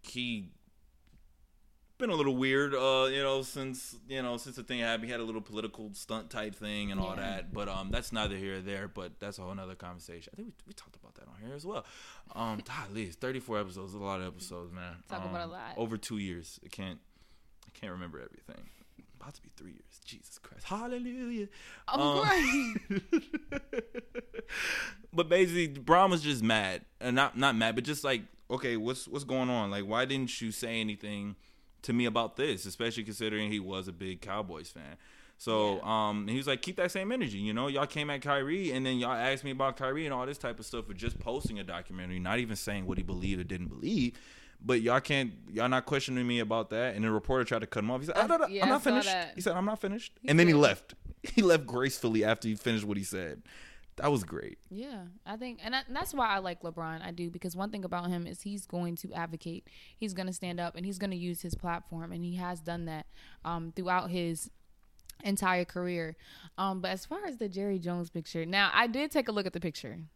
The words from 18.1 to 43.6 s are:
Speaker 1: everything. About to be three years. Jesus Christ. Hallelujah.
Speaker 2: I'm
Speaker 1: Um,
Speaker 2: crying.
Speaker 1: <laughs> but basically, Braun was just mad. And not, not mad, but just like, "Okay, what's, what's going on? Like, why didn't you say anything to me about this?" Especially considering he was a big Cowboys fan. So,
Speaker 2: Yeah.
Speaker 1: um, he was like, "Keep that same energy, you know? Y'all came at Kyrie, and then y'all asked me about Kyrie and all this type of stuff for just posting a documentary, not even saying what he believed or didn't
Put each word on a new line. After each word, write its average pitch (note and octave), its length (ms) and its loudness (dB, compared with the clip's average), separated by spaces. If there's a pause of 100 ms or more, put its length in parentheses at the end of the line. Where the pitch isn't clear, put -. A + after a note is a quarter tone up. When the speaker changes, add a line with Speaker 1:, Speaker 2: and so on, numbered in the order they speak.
Speaker 1:
everything. - 480 -18 (520)
About - 140 -16
to - 80 -20
be - 140 -20
three F2+ 160 -16
years. - 320 -20
Jesus - 340 -18
Christ. - 280 -16
Hallelujah. A#3+ 840 -4 (400)
Speaker 2:
I'm C4+ 120 2
Speaker 1:
Um, C#4+ 240 4
Speaker 2:
crying. C4 840 2
Speaker 1:
<laughs> E4+ 120 4 (1900)
but E3 160 4
basically, F3 400 6
Braun D#3+ 420 8
was E3+ 120 4
just C#3 200 2
mad. G#2+ 400 4 (180)
And B2 160 2
not, C3+ 200 4
not C3 200 6
mad, A2+ 180 4
but A#2+ 100 0
just D3 200 -4
like, B2+ 180 2 (280)
"Okay, B2+ 260 0
what's, B2 320 -2
what's C#3 160 -6
going C3 260 0
on? A2 200 2
Like, G2+ 140 -2
why A2+ 200 2
didn't C3+ 360 -2
you A2 120 -2
say A#2 280 -2
anything G#2 560 -6 (460)
to - 100 -2
me A#2+ 140 4
about A2+ 300 0
this?" B2+ 300 0
Especially A2+ 380 -2
considering G#2+ 460 -2
he G#2+ 100 0
was F#2+ 280 -4
a F2+ 40 -8
big F#2 280 -6
Cowboys F#2+ 500 -6
fan. D2+ 260 -16 (400)
So, G#2+ 400 4
Speaker 2:
Yeah. G#2+ 320 2
Speaker 1:
um, G#2 200 0
he A#2 80 0
was C3+ 100 -2
like, C3+ 160 0
"Keep F#3 140 -6
that F3+ 140 2
same G3 220 -2
energy, C3+ 260 -2
you G#2+ 140 -2
know? B2 160 0
Y'all C#3 180 2
came D3 240 -4
at C#3 120 -4
Kyrie, C#3+ 500 0
and C3 120 0
then C3 140 2
y'all A#2+ 140 0
asked C3 320 0
me C#3 80 -4
about C3 240 0
Kyrie C3+ 280 -2
and C#3+ 100 -4
all B2+ 120 -2
this C#3+ 120 -6
type A#2 200 -4
of A2 80 -12
stuff A#2 200 -6
for G2+ 80 -8
just A2+ 240 -2
posting A#2 400 -4
a G2 60 -6
documentary, F2+ 540 -6
not F#2 200 0
even A2 180 -2
saying G2+ 300 -4
what F#2 120 -2
he F#2+ 60 -2
believed F#2 360 -2
or F2 40 -4
didn't F2+ 240 -4